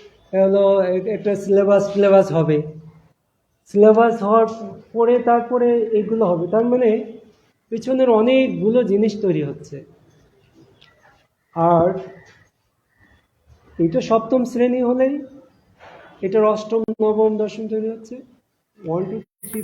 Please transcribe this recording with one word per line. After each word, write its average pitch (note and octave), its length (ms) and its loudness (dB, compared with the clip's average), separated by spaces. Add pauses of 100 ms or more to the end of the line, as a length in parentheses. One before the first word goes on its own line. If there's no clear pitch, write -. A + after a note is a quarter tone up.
(340)
হলো G3 320 2 (280)
এ-, F#3 220 -4
একটা G#3 160 -4 (120)
সিলেবাস, G3+ 400 2 (100)
সিলেবাস G3 340 4 (100)
হবে, D3+ 200 0 (1120)
সিলেবাস A3 440 4 (100)
হওয়ার A3 240 2 (460)
পরে A#3 220 2 (140)
তারপরে A#3+ 400 0 (300)
এগুলো A3 320 -2
হবে। E3+ 220 -2
তার A3+ 180 2
মানে B3 180 2 (800)
পেছনের B3+ 400 -2 (100)
অনেকগুলো A#3 600 2 (120)
জিনিস G#3 220 0 (100)
তৈরি D#3+ 260 0
হচ্ছে। - 280 -16 (1800)
আর E3+ 340 2 (2000)
এটা E3+ 140 -2 (120)
সপ্তম A3+ 300 0 (100)
শ্রেণী B3 380 -2
হলেই C4 240 0 (1120)
এটার G#3+ 280 0
অষ্টম, A3 280 -4 (220)
নবম, G#3+ 280 2 (100)
দশম G#3+ 300 -6
তৈরি A3 220 -4
হচ্ছে, A3+ 220 -16 (640)
ওয়ান, F3 300 -4
টু, A3 80 -8 (300)
থ্রি, A3 160 -12